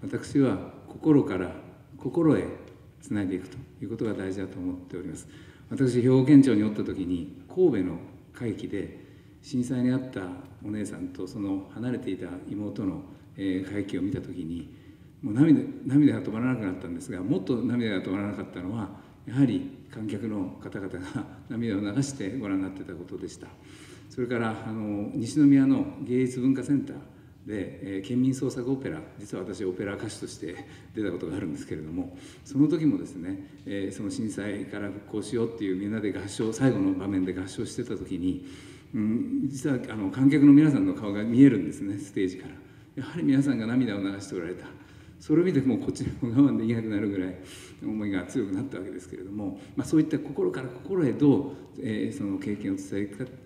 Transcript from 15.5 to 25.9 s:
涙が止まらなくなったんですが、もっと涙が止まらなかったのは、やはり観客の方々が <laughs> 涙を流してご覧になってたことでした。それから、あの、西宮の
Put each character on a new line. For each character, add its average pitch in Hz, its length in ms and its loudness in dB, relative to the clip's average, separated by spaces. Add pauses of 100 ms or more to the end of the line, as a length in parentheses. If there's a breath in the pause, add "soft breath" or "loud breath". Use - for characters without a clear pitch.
涙 139 300 6
が 110 80 -4
止 110 80 -6
ま 110 80 -4
ら 123 80 0
な 127 80 0
く 110 100 -6
な 92 60 -2
っ - 60 -4
た 90 100 -12
ん 85 80 -8
で 82 60 -10
す - 100 -12
が、 90 100 -6
も 127 160 0
っ 185 60 -2
と 123 140 0
涙 113 420 0
が - 20 -4
止 - 100 -6
ま 95 60 -2
ら 101 120 -2
な 101 40 -6
か 92 80 -8
っ - 60 -8
た - 140 -12
の 95 120 -6
は、 110 160 -6 (380 loud breath)
や 113 80 -8
は 139 100 6
り 95 240 0 (220)
観 107 160 -8
客 110 200 -6
の 104 320 -6
方 - 200 -10
々 95 100 -8
が 92 380 -8 (100)
<laughs> - 120 -20
涙 113 280 -2
を - 20 0
流 104 220 -2
し - 160 -4
て 98 220 -6
ご 104 80 -6
覧 98 100 -2
に 95 60 -2
な 95 60 -6
っ - 20 -10
て 95 120 -12
た 92 100 -12
こ 85 100 -12
と 90 160 -12
で 87 100 -8
し - 80 -16
た。 - 100 -18 (640 loud breath)
そ - 100 -12
れ 120 60 0
か 120 140 -2
ら、 113 280 -2
あ 110 60 -6
の、 104 400 -4
西 117 280 -2
宮 139 260 10
の 131 340 2